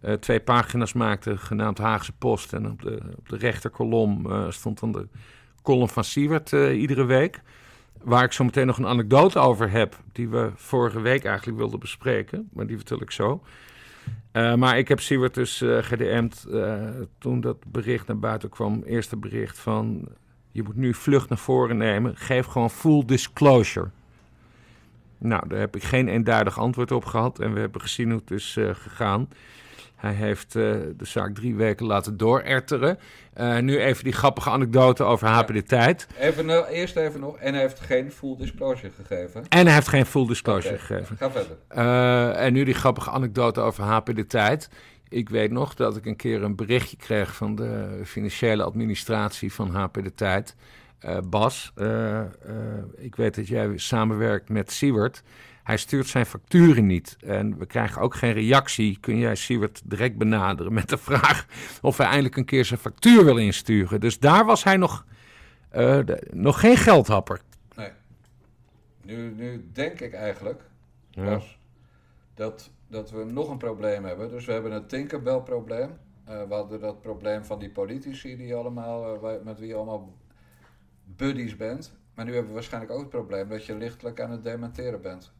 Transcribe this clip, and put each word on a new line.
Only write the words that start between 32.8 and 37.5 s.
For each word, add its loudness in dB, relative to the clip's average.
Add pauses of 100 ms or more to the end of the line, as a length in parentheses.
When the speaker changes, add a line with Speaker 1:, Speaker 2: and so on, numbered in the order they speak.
Speaker 1:
Eh, 0
nu 2
even 0
die -2
grappige 0
anekdote 4
over 2
H 6
P 0
Speaker 2:
Ja. -4
Speaker 1:
De 0
Tijd. 2 (120)
Speaker 2:
Even, 0
eh, 2
eerst -4
even -2
nog. -10
En -4